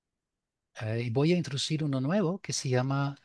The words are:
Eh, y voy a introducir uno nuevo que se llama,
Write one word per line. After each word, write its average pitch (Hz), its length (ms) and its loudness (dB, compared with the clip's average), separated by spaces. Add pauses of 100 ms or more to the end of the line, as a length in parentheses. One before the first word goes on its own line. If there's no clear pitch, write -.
(800)
Eh, 113 260 -2
y 120 40 -2
voy 143 220 4
a 180 40 4
introducir 147 460 -2
uno 135 180 0
nuevo 175 400 0
que - 120 -8
se - 160 -4
llama, 139 560 2